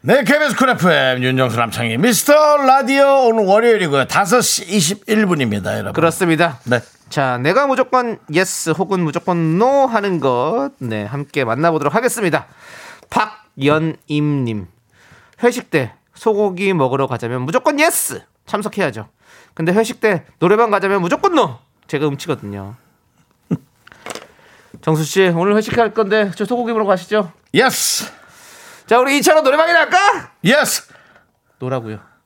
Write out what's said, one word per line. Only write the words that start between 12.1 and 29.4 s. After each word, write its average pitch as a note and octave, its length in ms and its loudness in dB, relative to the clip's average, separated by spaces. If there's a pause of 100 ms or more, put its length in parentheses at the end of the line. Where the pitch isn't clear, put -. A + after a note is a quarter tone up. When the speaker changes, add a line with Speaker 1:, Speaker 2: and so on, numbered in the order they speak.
Speaker 2:
박연임님, D3 1600 -2 (760)
회식 A#3+ 280 -2
때 C3 220 -2 (220)
소고기 G3+ 580 -2
먹으러 C3+ 340 0
가자면 B2 360 -6
무조건 B3+ 380 -2
예스 - 420 -2 (240)
참석해야죠. F3+ 640 -6 (460)
근데 E3 180 -2
회식 A3 280 0
때 G#3 240 0 (140)
노래방 G#3+ 320 2
가자면 G3 300 0
무조건 D#4 340 -2
노. F3 240 0 (280)
제가 D3+ 220 -4
음치거든요. G#2 680 -8 (760)
<laughs> - 60 -2 (1200)
정수 D#3+ 240 -2
씨, F#3 320 2
오늘 G3 200 0
회식할 A3 380 0
건데 G#3+ 400 0
저 G#3 100 -4
소고기 A#3+ 280 -4
먹으러 G#3+ 140 -2
가시죠. F#3+ 440 -2 (240)
Speaker 1:
예스. - 520 0 (800)
Speaker 2:
자, A3+ 120 4
우리 C#4 200 2
이천 D#4 180 4
원 D#4 80 2